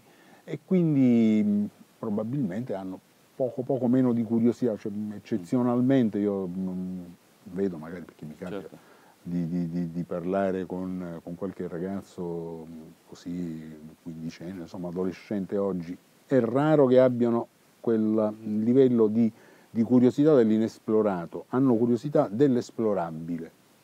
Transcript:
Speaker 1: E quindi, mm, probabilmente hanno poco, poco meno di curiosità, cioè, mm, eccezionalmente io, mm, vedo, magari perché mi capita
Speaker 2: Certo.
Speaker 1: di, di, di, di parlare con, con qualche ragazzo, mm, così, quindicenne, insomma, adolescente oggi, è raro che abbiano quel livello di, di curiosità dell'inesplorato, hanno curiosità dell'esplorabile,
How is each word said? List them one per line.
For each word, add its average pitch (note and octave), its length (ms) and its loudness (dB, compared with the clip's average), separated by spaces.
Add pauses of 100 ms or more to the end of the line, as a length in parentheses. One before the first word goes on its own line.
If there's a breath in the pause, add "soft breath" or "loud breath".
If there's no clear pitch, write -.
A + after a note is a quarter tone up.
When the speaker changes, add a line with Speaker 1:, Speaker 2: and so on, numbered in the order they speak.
(440 soft breath)
Speaker 1:
E D#3 220 -10
quindi, B2+ 800 4
mm, G#2 220 2 (320)
probabilmente A2+ 760 -6
hanno F#2+ 260 -10 (360)
poco, B2+ 260 -4
poco B2+ 260 -2
meno B2+ 240 4
di A#2 120 0
curiosità, A2+ 540 0
cioè, G#2+ 140 -8
mm, G#2 220 -8
eccezionalmente A#2+ 1080 0
io, G2 280 0
mm, F#2 520 -6 (440)
vedo, F2+ 340 -4
magari E2 260 -14
perché - 220 -20
mi D2+ 100 -14
capita G2 260 -10
Speaker 2:
Certo. - 160 -18 (460 loud breath)
Speaker 1:
di, F2 240 -4
di, F2 220 -4
di, E2+ 220 -4
di E2+ 120 -6
parlare F#2 640 -4
con, F#2 580 -8
con E2+ 120 -12
qualche F#2 320 -8
ragazzo, E2+ 1040 -10
mm, E2 120 -16 (260)
così, E2 720 -10 (260)
quindicenne, E2 580 -12
insomma, F2 280 -12
adolescente F#2 680 -6
oggi, F2+ 400 -4 (300)
è C3 120 2
raro C#3 460 4
che B2+ 140 6
abbiano A#2+ 480 4 (320)
quel A2 640 2
livello A2+ 640 4
di, A2 240 2 (380 loud breath)
di A2+ 140 0
curiosità B2+ 520 4
dell'inesplorato, G#2+ 1120 2
hanno B2+ 260 2
curiosità A#2+ 540 2
dell'esplorabile, F#2 1200 -2 (320)